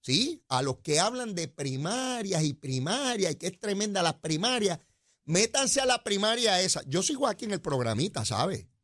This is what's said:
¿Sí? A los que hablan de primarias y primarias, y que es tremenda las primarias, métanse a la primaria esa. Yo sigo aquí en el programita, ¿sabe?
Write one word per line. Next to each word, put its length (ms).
¿Sí? 460
A 140
los 160
que 220
hablan 360
de 120
primarias 960
y 100
primarias, 800
y 20
que 120
es 120
tremenda 420
las 140
primarias, 640
métanse 560
a 40
la 180
primaria 580
esa. 260
Yo 160
sigo 240
aquí 180
en 60
el 100
programita, 640
¿sabe? 460